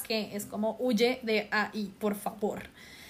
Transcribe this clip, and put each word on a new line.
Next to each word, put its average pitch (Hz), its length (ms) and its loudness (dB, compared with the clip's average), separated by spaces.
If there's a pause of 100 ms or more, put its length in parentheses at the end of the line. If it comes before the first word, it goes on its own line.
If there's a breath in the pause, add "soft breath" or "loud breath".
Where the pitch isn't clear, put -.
que 208 280 0
es 208 100 -4
como, 214 340 0
"Huye 247 440 4
de 214 280 2
ahí, 208 480 0
por 208 160 2
favor". - 460 -4 (480 loud breath)